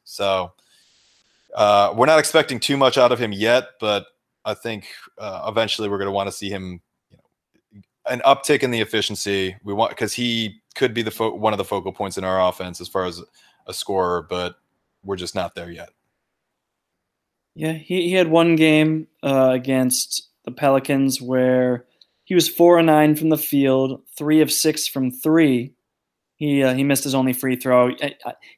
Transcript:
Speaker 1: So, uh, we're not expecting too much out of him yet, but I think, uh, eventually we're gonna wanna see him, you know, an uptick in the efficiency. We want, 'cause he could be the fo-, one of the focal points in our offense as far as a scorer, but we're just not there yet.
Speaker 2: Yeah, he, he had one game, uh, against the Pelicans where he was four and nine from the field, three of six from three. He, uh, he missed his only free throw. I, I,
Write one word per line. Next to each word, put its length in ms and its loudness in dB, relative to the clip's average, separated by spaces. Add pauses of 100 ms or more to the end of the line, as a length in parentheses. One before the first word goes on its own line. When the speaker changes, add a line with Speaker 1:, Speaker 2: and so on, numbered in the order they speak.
Speaker 1:
So, 480 -4 (1000)
uh, 420 4
we're 100 4
not 140 6
expecting 400 0
too 180 -2
much 200 2
out 140 6
of 80 0
him 140 -4
yet, 460 0
but 280 -2 (380)
I 80 -4
think, 340 -10 (300)
uh, 280 -12
eventually 440 -2
we're 100 -4
gonna 120 -4
wanna 200 -4
see 180 -12
him, 320 -12 (300)
you 60 -20
know, 640 -20 (280)
an 160 -4
uptick 380 2
in 80 0
the 80 -2
efficiency. 840 -4
We 100 -10
want, 220 -2
'cause 180 -6
he 480 -6 (120)
could 200 0
be 80 -4
the 100 -6
fo-, 240 -4
one 180 -2
of 40 -2
the 80 -4
focal 260 -6
points 260 -8
in 60 -6
our 260 0
offense 320 -10
as 60 -14
far 180 -4
as 160 -10 (440)
a 80 -12
scorer, 480 -2
but 340 -8 (480)
we're 140 -8
just 180 -10
not 200 -6
there 140 -12
yet. 200 -18 (1700)
Speaker 2:
Yeah, 180 -6
he, 300 -6
he 100 -2
had 160 2
one 260 4
game, 520 4 (160)
uh, 280 4
against 800 -2 (160)
the 60 -10
Pelicans 720 0
where 640 0 (380)
he 120 -4
was 120 4
four 300 6
and 100 4
nine 280 6
from 140 -2
the 80 2
field, 640 0 (140)
three 260 2
of 100 2
six 360 -2
from 240 -4
three. 600 0 (640)
He, 280 0
uh, 120 2
he 80 0
missed 200 0
his 120 -2
only 180 2
free 220 -4
throw. 340 2 (120)
I, 140 -6 (100)
I, 80 -10 (240)